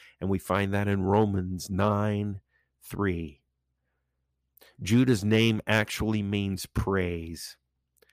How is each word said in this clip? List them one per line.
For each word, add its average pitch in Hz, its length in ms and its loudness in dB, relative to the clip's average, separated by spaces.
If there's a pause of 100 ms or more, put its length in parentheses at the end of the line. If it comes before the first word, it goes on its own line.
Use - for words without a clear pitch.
(200)
And 95 80 -2
we 98 100 0
find 98 360 0
that 101 140 0
in 98 140 0
Romans 95 680 0
nine 104 720 -2 (420)
three. 85 600 -4 (1400)
Judah's 117 420 4
name 110 420 4
actually 107 560 0
means 98 440 -4
praise. 87 920 -4 (560)